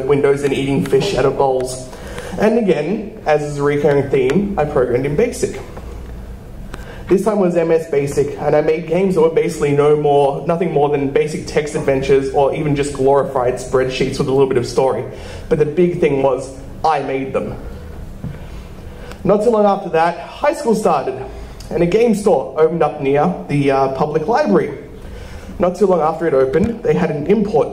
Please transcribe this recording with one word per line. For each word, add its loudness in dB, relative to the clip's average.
windows 2
and 0
eating 0
fish 2
out 2
of 0
bowls. 0
And 4
again, -2
as 2
is -6
a -2
recurring 2
theme, 0
I 0
programmed 0
in -2
basic. -2
This 4
time 0
was 2
M 2
S 0
BASIC, 0
and 0
I 6
made 0
games 2
that 4
were 6
basically 0
no 4
more, 2
nothing 0
more 2
than 0
basic 0
text -2
adventures 2
or 2
even 0
just -2
glorified 2
spreadsheets 0
with 0
a -2
little 4
bit 0
of 0
story. 0
But 0
the 4
big 2
thing 2
was, -2
I 2
made -4
them. -4
Not 2
too 4
long 4
after 0
that, 2
high -2
school 0
started, 0
and -2
a 4
game 4
store 0
opened 4
up -2
near 2
the, 2
uh, 2
public 0
library. 2
Not 2
too 2
long 4
after 0
it 2
opened, 2
they 2
had 2
an -4
import 2